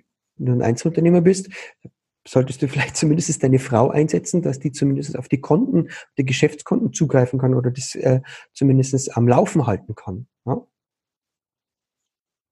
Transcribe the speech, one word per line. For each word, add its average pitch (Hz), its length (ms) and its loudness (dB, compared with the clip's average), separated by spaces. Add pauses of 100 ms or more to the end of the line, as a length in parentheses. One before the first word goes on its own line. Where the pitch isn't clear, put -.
(380)
wenn 151 80 -8
du 127 80 0
ein 123 80 0
Einzelunternehmer 165 600 2
bist, 190 280 2 (760)
solltest - 360 -2
du 147 60 0
<laughs> - 20 -8
vielleicht - 260 -6
zumindest 160 480 0
deine 131 160 4
Frau 127 300 2
einsetzen, 170 520 0
dass 139 180 -4
die 143 120 -4
zumindest 139 460 -2
auf 127 100 -10
die 131 140 -2
Konten, 180 480 0 (280)
die 135 80 0
Geschäftskonten 143 680 0
zugreifen 131 460 0
kann 131 160 0
oder 127 160 0
das, 131 240 -10
äh, 127 260 0 (320)
zumindest 135 640 0
am 117 100 2
Laufen 143 400 2
halten 104 280 -4
kann, 104 320 -12 (180)
ne? 151 160 -4 (1900)